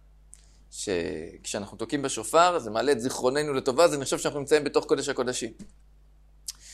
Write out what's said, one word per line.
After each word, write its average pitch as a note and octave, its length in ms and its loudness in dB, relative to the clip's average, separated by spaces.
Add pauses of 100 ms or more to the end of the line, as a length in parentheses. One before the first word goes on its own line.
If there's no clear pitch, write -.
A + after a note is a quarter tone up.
(720)
שכשאנחנו F2 1040 -6
תוקעים A#2 260 -4
בשופר, D#3+ 560 4
זה A2 120 -6
מעלה A2+ 220 2
את A#2+ 80 0
זיכרוננו C3 520 0
לטובה, C3+ 360 4
זה D3 100 -2
נחשב C3+ 200 -2
שאנחנו D3 220 -4
נמצאים D3 240 2
בתוך C#3+ 200 2
קודש C#3 240 0
הקודשים. B2 440 -2 (1200)